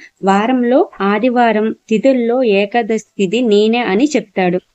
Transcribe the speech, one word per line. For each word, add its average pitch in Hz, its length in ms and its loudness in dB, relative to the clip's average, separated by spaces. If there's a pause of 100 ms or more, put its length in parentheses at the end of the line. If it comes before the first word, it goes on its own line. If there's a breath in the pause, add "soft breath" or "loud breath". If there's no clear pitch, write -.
(240 loud breath)
వారంలో 240 640 0 (120)
ఆదివారం 220 760 0 (140)
తిథుల్లో 240 540 0
ఏకాదశి 226 640 -2 (140)
తిథి 208 240 0
నేనే 220 360 2
అని 220 260 0
చెప్తాడు. 190 540 -2 (160)